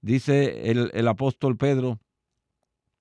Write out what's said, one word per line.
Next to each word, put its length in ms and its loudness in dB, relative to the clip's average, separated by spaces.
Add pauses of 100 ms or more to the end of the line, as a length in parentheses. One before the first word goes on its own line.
Dice 680 0
el, 240 2
el 140 2
apóstol 500 0
Pedro 420 0 (1000)